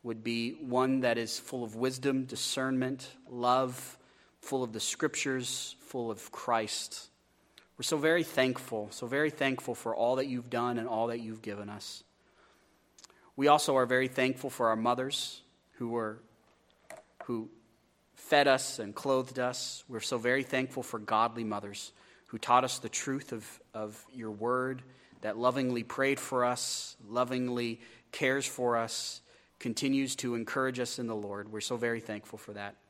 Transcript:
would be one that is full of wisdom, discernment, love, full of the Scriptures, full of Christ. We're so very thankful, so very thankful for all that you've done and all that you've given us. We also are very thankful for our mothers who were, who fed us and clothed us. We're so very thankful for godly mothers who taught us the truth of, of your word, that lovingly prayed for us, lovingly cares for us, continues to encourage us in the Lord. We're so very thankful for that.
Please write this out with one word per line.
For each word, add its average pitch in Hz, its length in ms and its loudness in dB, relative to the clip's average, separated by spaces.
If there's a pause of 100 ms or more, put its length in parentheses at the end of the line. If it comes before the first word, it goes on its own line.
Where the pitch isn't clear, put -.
would 113 220 -8
be 117 300 -2
one 127 460 2
that 120 160 4
is 113 220 -4
full - 240 -6
of 110 140 -8
wisdom, 131 480 0
discernment, 131 840 -2 (220)
love, 127 680 2 (440)
full 131 240 0
of 113 80 -6
the 110 80 -4
Scriptures, - 1000 -2
full 117 320 -6
of - 220 -10
Christ. - 760 -2 (680)
We're 131 80 -8
so 165 120 2
very 160 280 4
thankful, 123 680 0
so - 160 -10
very 143 240 2
thankful 131 460 -2
for 113 180 -4
all 120 220 4
that 135 100 0
you've 123 240 -6
done 120 280 0
and 117 100 -4
all 113 200 0
that 117 120 -4
you've 110 220 -10
given 101 260 -8
us. - 340 -12 (1300)
We 135 100 4
also 147 300 8
are 127 100 6
very 127 220 4
thankful 131 420 0
for 120 180 2
our 113 80 4
mothers 123 680 0 (320)
who 120 160 -4
were, 110 280 -2 (1040)
who 117 240 -4 (680)
fed 143 340 6
us 131 320 4
and 104 140 -6
clothed 131 440 0
us. - 500 -4
We're 117 120 -6
so 127 180 -2
very 123 240 2
thankful 131 400 -2
for 117 160 -6
godly 113 460 2
mothers 101 480 -6 (340)
who 113 120 -10
taught 123 260 6
us 123 140 -2
the 117 100 -8
truth 135 440 -4
of, 110 280 -12 (120)
of 107 400 -8
your 117 200 -8
word, 127 500 0 (380)
that 107 180 -2
lovingly 127 460 2
prayed 135 340 0
for 123 260 0
us, - 520 -2 (120)
lovingly 123 720 0 (300)
cares 135 340 2
for 120 320 0
us, - 440 -4 (400)
continues 135 560 0
to 120 180 -2
encourage 127 460 -2
us 120 180 -4
in 123 80 -4
the 113 100 -4
Lord. 101 340 -6
We're 107 100 -8
so 123 160 -2
very 117 240 0
thankful 107 380 -10
for - 160 -16
that. 101 200 -10 (160)